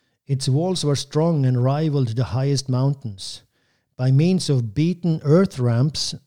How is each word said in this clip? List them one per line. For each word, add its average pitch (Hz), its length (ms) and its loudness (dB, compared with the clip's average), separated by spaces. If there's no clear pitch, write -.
Its 135 220 -2
walls 170 360 0
were 147 120 0
strong 156 480 0
and 127 180 2
rivaled 139 540 0
the 127 80 0
highest 135 440 -2
mountains. 127 720 -4
By 127 120 0
means 165 400 2
of 117 240 -2
beaten 165 480 0
earth 160 360 2
ramps 123 560 0